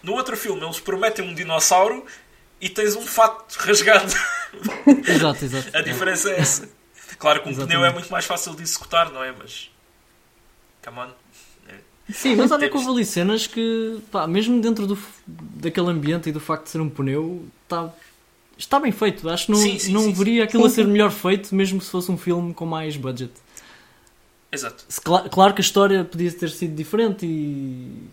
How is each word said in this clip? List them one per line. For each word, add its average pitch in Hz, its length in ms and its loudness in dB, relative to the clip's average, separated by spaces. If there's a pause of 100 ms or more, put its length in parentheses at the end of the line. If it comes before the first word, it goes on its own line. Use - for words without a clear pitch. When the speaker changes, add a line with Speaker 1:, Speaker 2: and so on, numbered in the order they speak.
Speaker 1:
No 180 100 -6
outro 254 220 -4
filme 196 280 -6
eles 160 160 -8
prometem 202 480 -2
um 175 60 -10
dinossauro 180 720 2 (540)
e 185 100 -6
tens 208 260 0
um 226 100 -8
fato - 520 2
rasgado. 202 560 4 (400)
<laughs> - 540 4
Speaker 2:
Exato, 156 380 2
exato. 131 320 -6
Speaker 1:
A 156 40 0
diferença 185 500 -2
é 185 80 -2
essa. - 300 0 (480)
Claro 151 240 4
que - 60 -10
um 139 40 -6
Speaker 2:
Exatamente. 135 260 -2
Speaker 1:
pneu 175 80 4
é 170 80 4
muito 170 180 -10
mais 175 140 -2
fácil 175 300 -6
de 165 80 -16
executar, 165 480 0
não 131 120 -10
é? 131 80 -8
Mas, - 400 -18 (1120)
come 120 160 -16
on. 123 100 -10 (600)
É. 95 60 -20 (360)
Speaker 2:
Sim, 247 240 2
mas 226 160 6
olha 196 160 2
que 202 60 -2
Speaker 1:
Temos 254 140 -2
Speaker 2:
houve 254 120 0
ali 214 60 2
cenas 208 420 0
que, 226 520 -2 (120)
pá, 170 160 -2
mesmo 220 340 2
dentro 214 260 0
do 196 80 -2
f-, - 320 -16
daquele 165 600 -4
ambiente 160 400 -2
e - 20 -4
do 151 80 -4
facto 156 260 -6
de - 60 -18
ser 160 100 -4
um 156 80 -2
pneu, 151 560 -4 (220)
tá, 170 240 -6 (680)
está - 220 0
bem 285 120 0
feito. 190 380 -2
Acho 175 180 -4
que 214 40 2
não, 208 80 4
Speaker 1:
Sim, 202 200 2
sim, 196 140 -2
Speaker 2:
não 208 100 2
Speaker 1:
sim, 208 100 2
Speaker 2:
veria 208 280 2
Speaker 1:
sim. 214 60 2
Speaker 2:
aquilo 220 160 4
Speaker 3:
Sim, 220 60 8
Speaker 2:
a - 60 0
ser 220 100 4
Speaker 3:
sim. 202 60 4
Speaker 2:
melhor 208 200 4
feito, 196 440 -2
mesmo 190 260 2
se - 80 -14
fosse 180 220 -4
um 175 60 -2
filme 175 360 -2
com 165 120 -8
mais 160 320 -6
budget. 127 340 -8 (1200)
Speaker 1:
Exato. 127 380 -10
Speaker 2:
Se - 100 -10
cla-, 175 300 0
claro 190 240 6
que 196 80 -2
a - 20 2
história 196 400 4
podia 175 280 -2
ter 170 180 -6
sido 156 260 -6
diferente 196 500 -2
e 139 880 -6